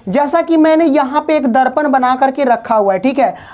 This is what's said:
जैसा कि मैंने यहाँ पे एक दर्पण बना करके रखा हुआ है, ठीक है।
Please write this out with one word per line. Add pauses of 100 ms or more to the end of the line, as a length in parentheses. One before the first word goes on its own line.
जैसा
कि
मैंने
यहाँ
पे
एक
दर्पण
बना
करके
रखा
हुआ
है,
ठीक
है। (180)